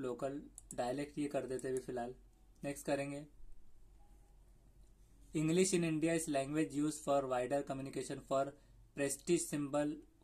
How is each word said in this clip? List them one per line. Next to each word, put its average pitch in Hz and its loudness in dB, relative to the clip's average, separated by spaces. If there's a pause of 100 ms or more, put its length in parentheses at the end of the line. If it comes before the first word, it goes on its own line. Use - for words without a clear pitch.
local 139 -4 (320)
dialect 135 -2
ये 143 0
कर 131 -2
देते 127 -4
हैं 131 0
अभी 127 -2
फिलहाल। 123 -4 (480)
नेक्स्ट 143 -6
करेंगे, 143 -2 (2000)
English 165 4
in 170 4
India 160 2
is 160 -2
language 143 2
used 151 0
for 143 4 (140)
wider 127 2
communication, 135 -6
for 135 4 (500)
prestige 147 2
symbol, 147 0 (320)